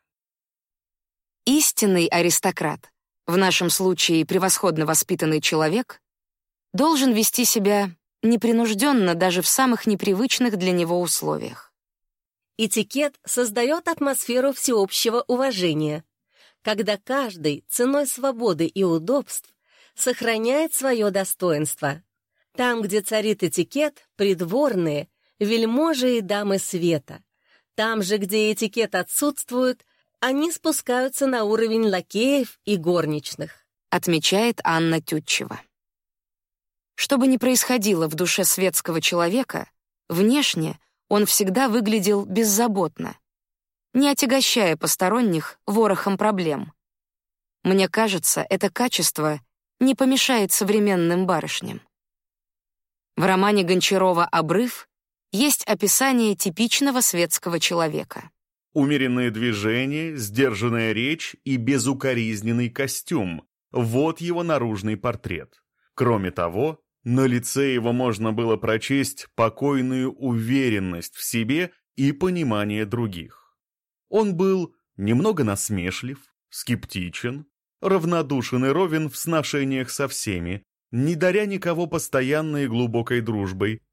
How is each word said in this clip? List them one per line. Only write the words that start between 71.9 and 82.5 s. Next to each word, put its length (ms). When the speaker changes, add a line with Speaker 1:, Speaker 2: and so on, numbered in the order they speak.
Speaker 3:
и 160
понимание 720
других. 720
Он 260
был 380
немного 460
насмешлив, 760
скептичен, 960
равнодушен 840
и 40
ровен 400
в 80
сношениях 720
со 180
всеми, 560
не 240
даря 300
никого 420
постоянной 800